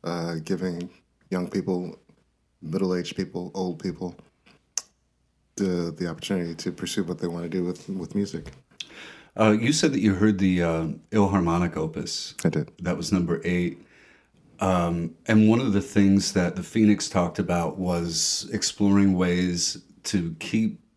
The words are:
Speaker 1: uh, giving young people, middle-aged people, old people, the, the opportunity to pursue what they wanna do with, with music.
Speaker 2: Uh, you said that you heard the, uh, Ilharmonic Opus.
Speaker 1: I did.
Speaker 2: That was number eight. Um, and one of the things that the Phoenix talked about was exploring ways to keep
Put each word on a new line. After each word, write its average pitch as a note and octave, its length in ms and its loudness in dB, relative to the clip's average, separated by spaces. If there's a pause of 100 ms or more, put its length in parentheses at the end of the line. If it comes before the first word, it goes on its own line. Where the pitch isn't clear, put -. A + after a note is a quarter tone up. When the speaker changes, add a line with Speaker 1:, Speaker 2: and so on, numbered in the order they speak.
Speaker 1:
uh, E2+ 300 -6 (100)
giving F2+ 440 -6 (420)
young F#2 180 -4
people, F2+ 500 -4 (640)
middle-aged F2+ 560 -2
people, F2+ 360 -6
old F2+ 300 -4
people, F2+ 320 -6 (1400)
the, F2 420 -2
the F2+ 100 -4
opportunity E2+ 480 -4
to E2+ 160 -6
pursue F#2 320 -6
what E2 160 -6
they F2+ 80 -4
wanna E2+ 220 -6
do F2+ 160 -2
with, - 240 -8
with F#2+ 260 -8
music. - 380 -4 (840)
Speaker 2:
Uh, G#2+ 220 6
you A#2+ 140 2
said D#3 180 2
that C3+ 80 0
you G2 160 4
heard G#2 240 4
the, F#2 240 4
uh, E2 240 0 (240)
Ilharmonic F2 640 2
Opus. - 600 -6 (100)
Speaker 1:
I E2+ 40 4
did. D#2+ 220 -4 (100)
Speaker 2:
That F2 140 -2
was D#2 160 -4
number F2 320 0
eight. F2 380 -2 (800)
Um, E2+ 540 0 (100)
and A2 240 8
one A2 100 6
of G#2 140 0
the G2 80 4
things G2 520 4
that F2 220 0
the F#2 80 -6
Phoenix G#2 460 4
talked F2 300 0
about E2+ 380 -2
was E2+ 760 -2
exploring G2+ 600 4
ways F2+ 640 0 (280)
to E2+ 340 -2
keep - 400 -2 (180)